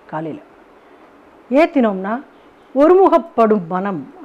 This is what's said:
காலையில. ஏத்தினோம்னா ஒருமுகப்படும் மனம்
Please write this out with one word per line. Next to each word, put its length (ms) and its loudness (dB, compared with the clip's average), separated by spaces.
காலையில. 360 -12
ஏத்தினோம்னா 680 -2
ஒருமுகப்படும் 920 2
மனம் 440 -8